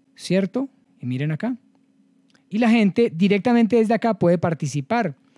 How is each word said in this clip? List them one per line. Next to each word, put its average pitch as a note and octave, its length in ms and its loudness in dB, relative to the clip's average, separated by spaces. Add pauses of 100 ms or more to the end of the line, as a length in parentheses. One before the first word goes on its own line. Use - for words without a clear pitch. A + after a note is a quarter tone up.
(140)
¿cierto? G3 560 -4 (280)
Y - 60 -14
miren C#3 260 -4
acá. A3 280 -6 (880)
Y - 80 -8
la A3+ 140 2
gente A3+ 440 2
directamente G3+ 640 2
desde A3 160 2
acá A3+ 220 0
puede F3 240 2
participar. D#3+ 760 -4 (240)